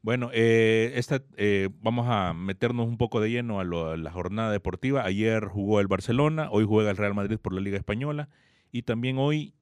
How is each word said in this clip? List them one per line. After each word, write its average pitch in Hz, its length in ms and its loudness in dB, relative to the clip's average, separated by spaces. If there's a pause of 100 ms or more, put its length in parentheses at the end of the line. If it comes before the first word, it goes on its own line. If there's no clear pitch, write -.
Bueno, 120 320 -2
eh, 113 600 4
esta, 127 260 -2 (140)
eh, 101 320 2 (120)
vamos 117 280 0
a 95 260 0
meternos 117 540 -2
un 117 100 -4
poco 117 220 0
de 110 100 2
lleno 117 300 -4
a, 92 40 -2
lo, 82 280 -4
a 82 40 -4
la 80 140 -8
jornada 95 400 -4
deportiva. 104 540 -2
Ayer 107 420 0
jugó 101 340 0
el 98 60 2
Barcelona, 139 640 0
hoy 107 160 4
juega 107 240 4
el 98 80 -2
Real 101 160 0
Madrid 104 240 -2
por 95 160 -6
la 92 60 -4
Liga 98 180 -4
Española 143 500 -6 (440)
y 120 100 -6
también 123 360 -2
hoy 147 440 -2